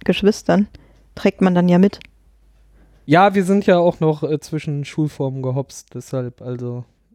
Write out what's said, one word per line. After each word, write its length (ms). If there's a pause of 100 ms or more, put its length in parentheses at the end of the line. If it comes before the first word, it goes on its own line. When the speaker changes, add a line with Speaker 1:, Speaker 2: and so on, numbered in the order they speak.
Speaker 1:
Geschwistern, 640 (480)
trägt 260
man 140
dann 140
ja 80
mit. 220 (1040)
Speaker 2:
Ja, 300
wir 80
sind 240
ja 100
auch 220
noch, 240
äh, 160
zwischen 440
Schulformen 600
gehopst, 500
deshalb, 480
also, 440 (300)